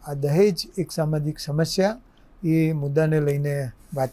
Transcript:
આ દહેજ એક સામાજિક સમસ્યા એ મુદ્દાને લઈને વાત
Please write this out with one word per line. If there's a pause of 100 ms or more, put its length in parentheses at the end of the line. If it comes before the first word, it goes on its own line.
આ
દહેજ (100)
એક
સામાજિક
સમસ્યા (420)
એ
મુદ્દાને
લઈને (220)
વાત